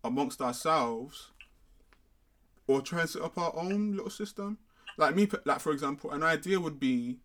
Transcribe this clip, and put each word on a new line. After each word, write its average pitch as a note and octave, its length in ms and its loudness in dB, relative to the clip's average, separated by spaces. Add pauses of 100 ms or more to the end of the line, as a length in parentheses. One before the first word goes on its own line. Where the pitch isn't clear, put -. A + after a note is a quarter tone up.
amongst C3 380 0
ourselves B2+ 880 0 (1400)
or C3+ 140 4
try E3+ 200 -2
and D#3+ 80 0
set - 120 -6
up E3 160 -6
our E3+ 180 -2
own G3+ 400 0
little G3 140 -4
system. G3+ 480 -8 (400)
Like D3+ 180 4
me, G3+ 120 6
pe-, - 180 -2
like, - 140 2
for D#3 120 0
example, C#3+ 400 -4
an D3 120 -2
idea E3 360 2
would D3+ 200 -4
be B2+ 460 2